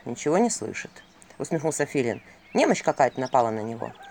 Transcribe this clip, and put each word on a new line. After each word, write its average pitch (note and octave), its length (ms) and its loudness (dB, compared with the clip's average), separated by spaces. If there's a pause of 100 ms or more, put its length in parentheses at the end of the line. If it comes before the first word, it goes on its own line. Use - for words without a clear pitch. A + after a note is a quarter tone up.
ничего D3 320 0
не A#3 140 4
слышит», - 400 -8 (480)
усмехнулся D3 480 -2
Филин. A#2 340 -2 (320)
«Немощь C4+ 300 4
какая-то C3+ 380 2
напала B2 300 2
на A2 100 -2
него. A2+ 320 -6 (180)